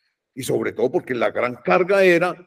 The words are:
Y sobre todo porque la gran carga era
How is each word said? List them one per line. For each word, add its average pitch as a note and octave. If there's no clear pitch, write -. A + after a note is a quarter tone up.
Y C#3
sobre A2+
todo A#2+
porque C#3
la A2
gran A#2+
carga F#3
era F3